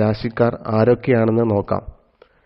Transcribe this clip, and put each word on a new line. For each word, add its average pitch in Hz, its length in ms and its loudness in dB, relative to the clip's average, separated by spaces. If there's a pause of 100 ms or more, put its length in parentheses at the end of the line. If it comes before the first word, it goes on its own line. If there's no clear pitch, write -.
രാശിക്കാർ 117 520 0 (140)
ആരൊക്കെയാണെന്ന് 113 840 2
നോക്കാം. 98 320 -2 (640)